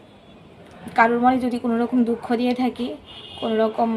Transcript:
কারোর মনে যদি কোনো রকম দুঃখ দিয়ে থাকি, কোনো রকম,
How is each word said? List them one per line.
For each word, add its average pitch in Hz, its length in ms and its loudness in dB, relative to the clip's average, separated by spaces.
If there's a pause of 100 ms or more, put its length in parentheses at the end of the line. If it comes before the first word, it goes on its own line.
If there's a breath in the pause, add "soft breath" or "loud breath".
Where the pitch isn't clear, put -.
(960)
কারোর 240 260 4
মনে 254 200 4
যদি 240 180 -2
কোনো 233 200 -2
রকম 240 260 2
দুঃখ 233 280 -2
দিয়ে 247 220 0
থাকি, 247 400 -4 (460)
কোনো 226 160 -2
রকম, 220 400 0